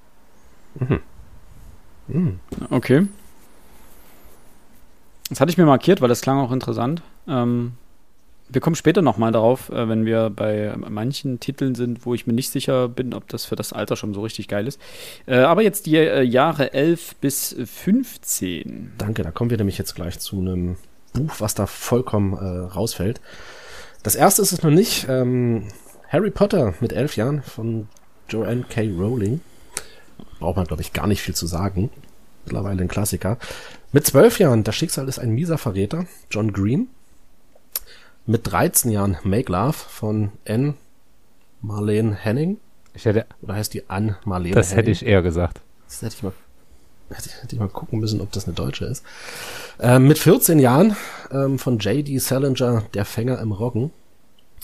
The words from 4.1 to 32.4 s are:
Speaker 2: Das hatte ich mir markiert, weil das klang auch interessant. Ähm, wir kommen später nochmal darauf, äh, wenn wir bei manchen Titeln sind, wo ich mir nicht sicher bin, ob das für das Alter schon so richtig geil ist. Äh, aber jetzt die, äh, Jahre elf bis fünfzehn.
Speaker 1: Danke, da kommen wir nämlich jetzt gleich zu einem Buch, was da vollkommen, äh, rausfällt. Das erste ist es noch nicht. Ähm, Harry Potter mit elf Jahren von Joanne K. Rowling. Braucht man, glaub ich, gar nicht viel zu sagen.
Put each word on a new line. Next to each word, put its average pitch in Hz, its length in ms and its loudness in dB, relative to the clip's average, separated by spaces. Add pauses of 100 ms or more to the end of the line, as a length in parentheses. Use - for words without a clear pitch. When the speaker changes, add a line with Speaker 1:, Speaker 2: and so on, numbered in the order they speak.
Speaker 2:
Das 135 100 -6
hatte 170 120 4
ich - 60 0
mir 175 80 8
markiert, 151 360 6
weil 120 80 6
das 120 120 2
klang 135 180 2
auch 127 120 0
interessant. 123 500 -2 (260)
Ähm, 120 460 0 (760)
wir 135 100 0
kommen 170 160 2
später 165 260 4
nochmal 113 300 2
darauf, 117 380 2
äh, 117 180 -2
wenn 110 180 0
wir 113 240 2
bei 107 460 -2
manchen 120 640 -6
Titeln 131 360 -4
sind, 120 300 -4
wo 123 80 -2
ich 113 140 -4
mir 120 60 0
nicht 120 160 -2
sicher 131 400 0
bin, 120 240 -6
ob - 160 -10
das - 160 -8
für - 100 -6
das - 160 -6
Alter 110 240 -4
schon 107 180 -6
so 101 80 -6
richtig 107 280 -10
geil 104 180 -2
ist. - 140 -10 (460)
Äh, 127 100 2
aber 165 240 6
jetzt - 240 2
die, 156 100 4
äh, 156 280 4
Jahre 139 500 2
elf 160 480 0
bis - 340 -4 (100)
fünfzehn. - 1300 -4
Speaker 1:
Danke, 104 260 -4
da 85 80 -6
kommen 117 180 -2
wir 117 80 0
nämlich 98 200 0
jetzt - 180 -8
gleich 87 240 -8
zu - 200 -8
einem 90 360 -2 (380)
Buch, 151 260 -4
was 104 160 -4
da 101 120 0
vollkommen, 104 640 0
äh, 90 400 -6
rausfällt. 95 480 -4 (800)
Das 104 140 -2
erste 175 260 6
ist 190 100 2
es 175 100 -2
noch 156 100 4
nicht. 190 360 4
Ähm, 123 600 0 (420)
Harry 190 220 2
Potter 165 500 2
mit 117 100 0
elf 143 240 -2
Jahren 131 280 0
von 113 440 -6 (400)
Joanne 110 400 -2
K. - 220 -4
Rowling. 104 500 -2 (1000)
Braucht 90 180 -2
man, 90 80 0
glaub 78 160 -6
ich, - 100 -10
gar - 160 -4
nicht 104 140 0
viel 90 120 -6
zu 85 140 -4
sagen. 90 420 -2 (540)